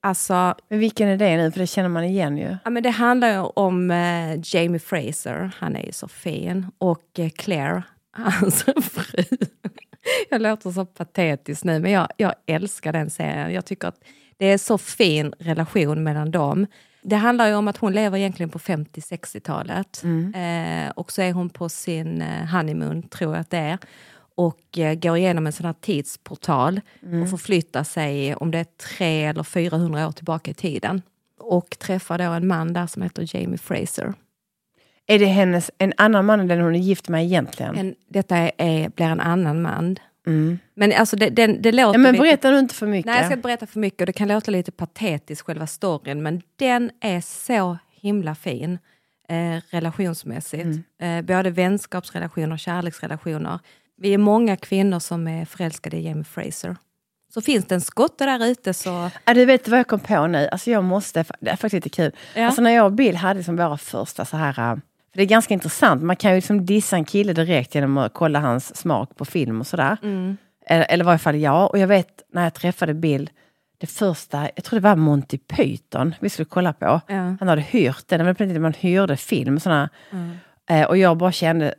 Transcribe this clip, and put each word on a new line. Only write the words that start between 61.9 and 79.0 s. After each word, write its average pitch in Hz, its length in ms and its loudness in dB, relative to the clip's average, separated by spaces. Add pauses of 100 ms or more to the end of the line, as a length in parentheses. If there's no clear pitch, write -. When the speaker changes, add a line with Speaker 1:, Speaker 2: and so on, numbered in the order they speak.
Speaker 1:
Ja. 226 120 2
Speaker 2:
Alltså 240 160 2
när 233 80 8
jag 233 160 8
och 196 60 4
Bill 214 240 4
hade 190 220 0
liksom 170 180 -4
våra 165 200 0
första - 480 -8
så - 120 -8
här, 156 120 0 (240)
äh, 120 40 -2 (360)
för - 60 -12
det 190 40 6
är 202 40 4
ganska 220 280 4
intressant. 175 480 2
Man 175 140 0
kan 208 140 2
ju 185 60 6
liksom 185 300 0
dissa 196 300 2
en 160 80 0
kille 202 280 0
direkt 160 420 0
genom 139 240 2
att 120 160 -2
kolla 151 260 2
hans 127 360 -2
smak 131 400 -2
på 143 80 -8
film 120 360 -2
och 135 60 -8
sådär. 170 360 0
Speaker 1:
Mm. 196 340 -4 (300)
Speaker 2:
Eller, 165 240 4
eller 175 140 2
i - 20 4
varje 170 120 6
fall 151 180 0
jag. 151 340 4
Och 202 80 0
jag 196 80 4
vet 190 360 2 (100)
när 175 120 -2
jag 165 100 -2
träffade 175 400 -2
Bill, 147 360 -2 (480)
det - 80 -10
första, 151 680 -4
jag - 100 -12
tror 220 160 -2
det 196 80 6
var 202 80 6
Monty 147 420 2
Python - 800 -2
vi 196 100 -2
skulle - 160 -6
kolla 180 260 0
på. 139 340 2
Speaker 1:
Ja. 202 80 -6 (260)
Speaker 2:
Han 185 80 0
hade 156 140 4
hyrt 160 460 0
den, 165 100 2
det 165 60 2
var 180 100 2
på - 80 -10
den 196 60 0
tiden 165 140 -2
man 160 120 0
hyrde 180 420 2